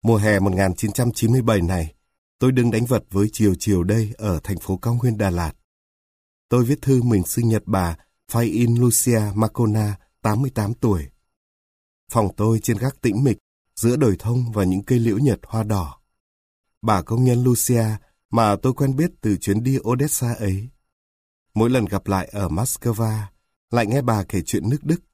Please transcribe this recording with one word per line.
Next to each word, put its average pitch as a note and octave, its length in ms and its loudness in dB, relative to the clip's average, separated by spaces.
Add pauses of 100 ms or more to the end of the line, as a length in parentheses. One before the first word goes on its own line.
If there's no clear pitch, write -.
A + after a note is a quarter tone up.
Mùa A2+ 140 4
hè G#2 220 2
một G2 140 2
nghìn F#2 240 2
chín G#2+ 140 -4
trăm A#2+ 200 0
chín - 200 0
mươi B2+ 100 4
bảy A2+ 200 2
này, E2+ 340 -2 (420)
tôi B2+ 140 2
đứng A#2+ 200 2
đánh A2+ 140 0
vật A#2+ 240 0
với G2+ 240 0
Chiều G2+ 260 2
Chiều F#2 240 0
đây G#2+ 340 0
ở G2 260 -2
thành F#2 160 -6
phố F#2+ 180 -4
cao A#2 160 -2
nguyên A#2 240 0
Đà G#2 120 0
Lạt. F2 240 -4 (960)
Tôi B2 160 2
viết C#3+ 160 0
thư C3 200 4
mừng A2+ 220 2
sinh A#2 260 0
nhật A2 160 0
bà F2+ 320 -2 (340)
Fay A#2 220 0
In A#2 220 2
Lucia A#2+ 460 2 (140)
Macona, G#2+ 640 0 (220)
tám G#2+ 200 0
mươi C3+ 140 -2
tám G#2 180 -2
tuổi. F#2+ 340 0 (1040)
Phòng G#2 260 0
tôi A2 220 2
trên A2 180 -2
gác C3+ 240 -6
tĩnh A#2 220 0
mịch, B2+ 140 2 (380)
giữa A#2+ 200 0
đồi B2 240 2
thông A#2+ 320 -2
và G#2 120 -2
những F#2 200 0
cây B2 160 2
liễu A2+ 180 0
nhật B2+ 260 0
hoa A2 200 -4
đỏ. G2 360 -4 (800)
Bà G#2+ 200 0
công A#2 220 -2
nhân B2 200 2
Lucia A#2+ 420 2 (440)
mà A2 320 2
tôi B2+ 120 0
quen C3+ 220 0
biết E3 160 -2 (100)
từ G#2 160 0
chuyến G#2 260 -2
đi C3 200 0
Odessa B2 500 -2
ấy. G#2 360 -4 (840)
Mỗi A2+ 160 2
lần B2 160 2
gặp F#2+ 220 -4
lại F#2+ 240 -2
ở G2+ 160 -4
Moscow, A2 760 -4 (480)
lại A#2 160 0
nghe C3 140 0
bà A2+ 220 0
kể F#2 220 -4
chuyện G2 240 -2
nước C#3+ 140 -2
Đức. D#3+ 160 0 (140)